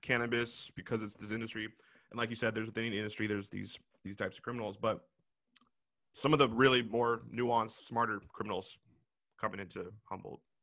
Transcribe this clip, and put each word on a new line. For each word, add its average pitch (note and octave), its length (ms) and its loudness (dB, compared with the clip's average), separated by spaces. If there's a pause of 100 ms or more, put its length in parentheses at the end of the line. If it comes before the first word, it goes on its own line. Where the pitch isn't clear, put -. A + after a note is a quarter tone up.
cannabis, A#2+ 760 0
because A2+ 260 -2
it's G#2 140 -8
this G#2 140 -10
industry, A2 340 -4 (460)
and A2+ 80 -8
like A#2 120 0
you A#2 60 -6
said, A2 180 0
there's A2 120 -2
within A2+ 240 -2
the G2+ 80 -2
industry, G#2+ 280 -2
there's G2+ 240 -2
these, G2 280 -8 (260)
these G2 120 -8
types G2 200 -4
of - 60 -20
criminals, A2+ 340 -6
but A2 240 0 (1120)
some D3 180 4
of D#3 60 6
the C#3 100 8
really B2 340 6
more A#2 400 2 (120)
nuanced, A#2 520 0
smarter A2+ 340 2 (120)
criminals G2 460 -6 (640)
coming G2+ 200 -2
into F2+ 320 -10 (120)
Humboldt. - 360 -10 (220)